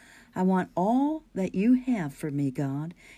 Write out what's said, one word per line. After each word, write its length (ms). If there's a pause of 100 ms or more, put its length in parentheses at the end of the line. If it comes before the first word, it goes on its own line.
(360)
I 60
want 340
all 480 (100)
that 220
you 200
have 380
for 180
me, 200
God, 420 (240)